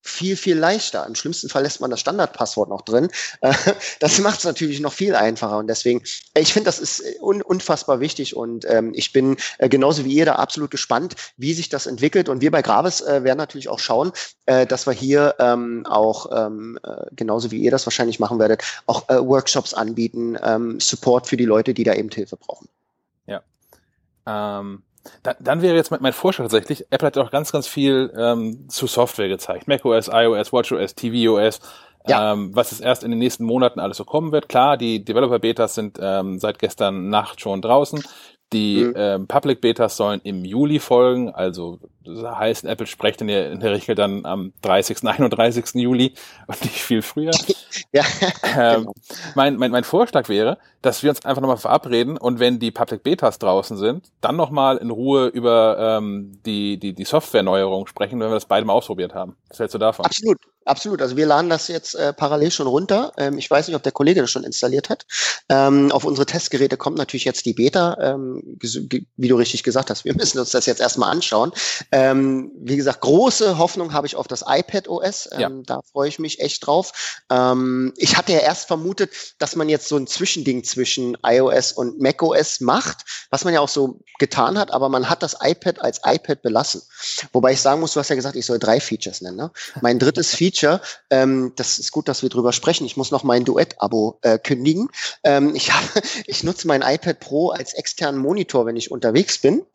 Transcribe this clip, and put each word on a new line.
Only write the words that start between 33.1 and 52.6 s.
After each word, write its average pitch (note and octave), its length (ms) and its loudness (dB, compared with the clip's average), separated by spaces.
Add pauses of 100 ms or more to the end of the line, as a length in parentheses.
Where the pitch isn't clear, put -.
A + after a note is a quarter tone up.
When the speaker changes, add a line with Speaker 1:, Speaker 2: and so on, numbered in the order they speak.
Speaker 2:
den A2+ 80 -2
nächsten A#2+ 260 -2
Monaten B2 340 2
alles F#2+ 180 -6
so G#2 80 -10
kommen D#3 260 -2
wird. D3+ 180 -2
Klar, C3+ 280 4
die A2+ 280 -2
Developer-Betas A#2 720 0
sind, G#2 260 -8
ähm, F#2+ 380 -2
seit G#2+ 200 -4
gestern G2 500 -2
Nacht G#2 320 -2
schon G2 200 -4
draußen. C#3 420 2 (500)
Die, G#2+ 320 2
Speaker 1:
Mhm. A#2+ 100 -4
Speaker 2:
ähm, G2 320 -2
Public-Betas A#2+ 720 0
sollen G#2 260 -2
im F#2+ 220 -8
Juli C#3+ 340 0
folgen, B2 500 2
also F2 500 -6 (260)
das A2+ 180 -14
heißt, A2+ 400 -4
Apple G#2+ 240 -6
spricht - 320 -4
in A2 80 -4
der, F#2+ 240 0
in F#2 80 -10
der G#2+ 140 0
Regel G#2 200 -2
dann G2+ 320 0
am F#2+ 360 -8
dreißigsten, G2+ 480 2
einunddreißigsten A#2 720 0
Juli B2+ 320 2 (340)
und - 160 -10
nicht - 180 -6
viel A2 200 0
früher. D#3 300 -4
Speaker 1:
<laughs> D#3+ 100 0 (520)
Ja, C#3+ 100 6 (540)
Speaker 2:
Ähm, A#2 240 4
Speaker 1:
genau. G2+ 120 -10 (420)
Speaker 2:
mein, C#3 220 4
mein, B2 140 0
mein A#2+ 120 2
Vorschlag E3 460 0
wäre, A2 280 2 (240)
dass B2 220 0
wir D3 80 4
uns - 140 -6
einfach C3 160 0
nochmal C3 160 0
verabreden A#2+ 600 0
und B2 220 -2
wenn B2 200 2
die A2+ 120 -4